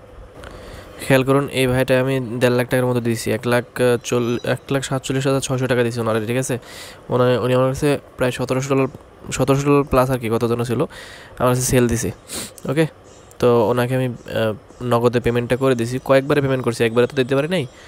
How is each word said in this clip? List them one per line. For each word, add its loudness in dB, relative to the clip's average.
খেয়াল 4
করুন, 2
এই 0
ভাইটা 2
আমি 0
দেড় 0
লাখ 0
টাকার 0
মতো 0
দিছি। -2
এক -4
লাখ, -2
আ, 4
চল-, -2
এক -4
লাখ -2
সাতচল্লিশ -4
হাজার 0
ছয়শো -2
টাকা 2
দিছি -2
ওনারে, -2
ঠিক -2
আছে? -4
ওনা-, 4
উনি 0
আমার 2
কাছে 0
প্রায় 0
সতেরোশো -2
dollar, 4
সতেরোশো 2
dollar 6
plus 2
আর 0
কি, -4
কত 0
যেন -2
ছিল, 0
আমার 2
কাছে 0
sale 4
দিছে। -2
ওকে, 2
তো 4
ওনাকে 0
আমি, 0
আ, -4
নগদে 2
পেমেন্টটা 0
করে 2
দিছি। -2
কয়েকবারে 2
payment -2
করছি, -2
একবারে 2
তো -16
দিতে 0
পারি 0
নাই। -4